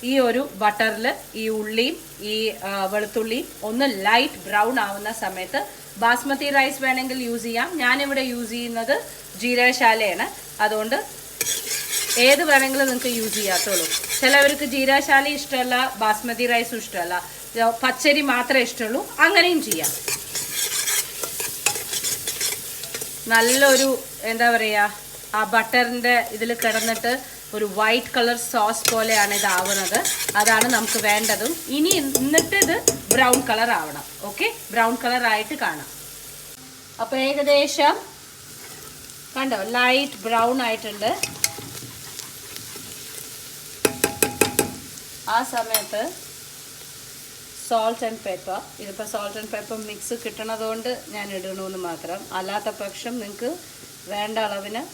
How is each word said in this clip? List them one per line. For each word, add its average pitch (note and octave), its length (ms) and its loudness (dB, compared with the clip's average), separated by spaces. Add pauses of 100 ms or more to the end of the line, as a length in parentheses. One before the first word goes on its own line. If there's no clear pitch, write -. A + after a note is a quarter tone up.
ഈ - 20 0 (160)
ഒരു A#3 140 2 (200)
ബട്ടറിൽ G#3+ 460 2 (340)
ഈ A3 40 -4 (140)
ഉള്ളിയും A3+ 360 0 (360)
ഈ, G#3+ 40 -2 (340)
ആ, - 20 -4 (220)
വെളുത്തുള്ളിയും A3 540 -2 (220)
ഒന്ന് B3 180 2 (200)
ലൈറ്റ് A#3+ 400 4
ബ്രൗൺ G#3+ 360 2
ആവുന്ന G3+ 280 -4 (100)
സമയത്ത് F#3 400 -4 (420)
ബാസ്മതി C4+ 540 2
റൈസ് C4+ 280 4
വേണമെങ്കിൽ C4 340 0 (100)
യൂസ് A#3 180 -4
ചെയ്യാം. A#3 220 0 (140)
ഞാനിവിടെ C4+ 400 2 (100)
യൂസ് A#3+ 240 -6
ചെയ്യുന്നത് A#3 360 -2 (500)
ജീരകശാലയാണ്, A#3+ 840 4 (380)
അതുകൊണ്ട് A3 320 0 (1300)
ഏത് C#4 260 8
വേണമെങ്കിലും C4+ 400 6
നിങ്ങൾക്ക് B3 300 -2
യൂസ് G#3+ 180 -2
ചെയ്യാത്തുള്ളൂ. F#3 480 0 (340)
ചിലവർക്ക് C#4 540 6
ജീരകശാല C#4 500 6 (140)
ഇഷ്ടമല്ല, B3+ 400 0 (240)
ബാസ്മതി A#3 500 2
റൈസും A#3+ 300 0
ഇഷ്ടമല്ല, F3+ 320 -4 (720)
പച്ചരി B3+ 480 4
മാത്രമേ B3 360 4
ഇഷ്ടമുള്ളൂ, A#3+ 320 -2 (260)
അങ്ങനെയും F4+ 420 6
ചെയ്യാം. D#3+ 240 0 (3500)
നല്ലൊരു, C4 540 6 (440)
എന്താ A#3 240 4
പറയുക, G#3 360 2 (460)
ആ - 20 2 (140)
ബട്ടറിൻ്റെ A#3+ 600 4 (220)
ഇതിൽ A3+ 160 -2 (120)
കിടന്നിട്ട് A3+ 500 0 (420)
ഒരു G#3+ 100 0 (120)
വൈറ്റ് A3+ 360 2
കളർ A#3+ 220 2 (160)
സോസ് A3+ 300 2 (100)
പോലെയാണ് A3 460 4
ഇതാവുന്നത്. G3 600 0 (420)
അതാണ് A3 340 6
നമുക്ക് A3 320 0
വേണ്ടതും. G#3 460 2 (240)
ഇനി D#4+ 240 4
എന്നിട്ട് C#4+ 640 2
ഇത് D#4+ 100 2 (380)
ബ്രൗൺ B3 240 6 (120)
കളർ A#3 280 2
ആവണം. D3 280 -6 (240)
ഓക്കെ, F4+ 180 -4 (260)
ബ്രൗൺ A3+ 300 4
കളർ B3 200 2 (100)
ആയിട്ട് G#3+ 300 -2
കാണാം. D#3 260 -4 (1120)
അപ്പോൾ A#3 140 -2 (120)
ഏകദേശം C#4+ 680 6 (1400)
കണ്ടോ, C4 240 0 (180)
ലൈറ്റ് B3+ 480 2
ബ്രൗൺ A#3 300 4 (100)
ആയിട്ടുണ്ട്. G#3+ 440 -2 (4000)
ആ - 20 4 (160)
സമയത്ത് A3 500 -2 (1700)
salt A3+ 380 2
and A3 180 -8
pepper, F#3 340 -6 (220)
ഇതിപ്പോൾ G3+ 240 -10 (100)
salt G#3 240 -6
and G#3+ 160 -12
pepper A3 220 -8 (100)
mix G#3 120 -12 (240)
കിട്ടണതുകൊണ്ട് A3 680 -6 (220)
ഞാൻ G#3 120 -8 (100)
ഇടണമെന്ന് F#3+ 520 -8
മാത്രം. E3 320 -8 (180)
അല്ലാത്ത G3+ 300 -4 (160)
പക്ഷം A#3 300 -8 (100)
നിങ്ങൾക്ക് G#3 260 -6 (640)
വേണ്ട G#3+ 340 -2
അളവിന് G3+ 360 -4 (120)